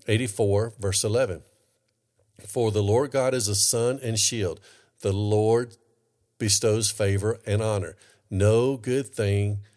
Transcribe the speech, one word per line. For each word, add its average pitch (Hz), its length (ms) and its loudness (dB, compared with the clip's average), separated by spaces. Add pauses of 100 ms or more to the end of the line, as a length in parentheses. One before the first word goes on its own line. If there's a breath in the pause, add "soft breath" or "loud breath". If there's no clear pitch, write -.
eighty-four, 110 720 0
verse 98 240 -2
eleven. 107 400 -2 (1040)
"For 113 240 0
the 104 100 2
Lord 120 300 2
God 131 240 0
is 110 120 -2
a 104 60 -2
sun 123 480 0
and 113 160 -4
shield. 98 420 -2 (420 loud breath)
The 98 120 0
Lord 107 640 0 (600)
bestows 107 500 2
favor 101 560 -2
and 107 160 0
honor. 104 340 -4 (360 soft breath)
No 113 460 2
good 127 280 -2
thing 101 540 -2 (180 soft breath)